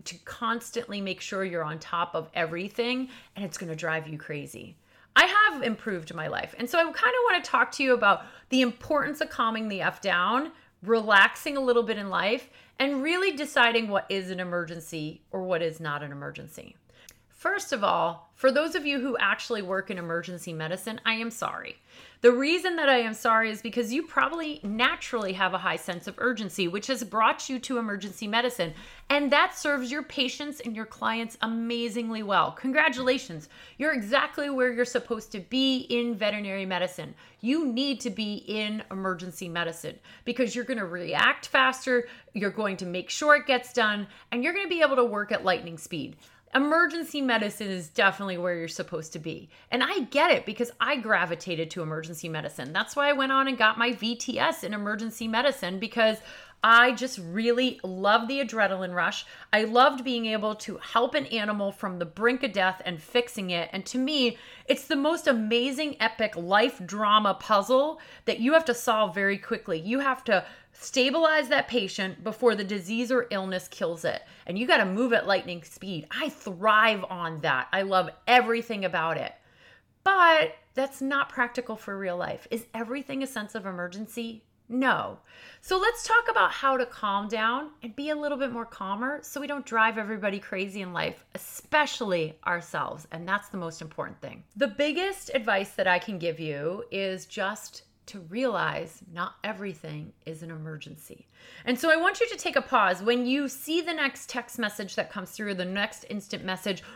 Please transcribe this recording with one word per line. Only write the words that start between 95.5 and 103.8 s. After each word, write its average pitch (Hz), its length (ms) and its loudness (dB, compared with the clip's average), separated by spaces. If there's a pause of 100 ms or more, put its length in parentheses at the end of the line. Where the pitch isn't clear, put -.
that - 140 0
I 180 120 6
can 190 200 -8
give 160 220 -4
you 160 500 -4
is 190 360 -4
just - 560 -6 (240)
to 202 140 -16
realize 170 800 -4 (120)
not 175 220 -6 (100)
everything 185 680 -10 (120)
is 160 180 -12
an 165 80 -12
emergency. 156 800 -14 (380)
And 240 120 2
so 330 120 4
I 311 60 8
want 359 240 4
you 466 100 4
to 403 60 -8
take 320 200 0
a 254 60 4
pause. 190 400 4
When 240 240 2
you 277 220 0
see 320 340 -2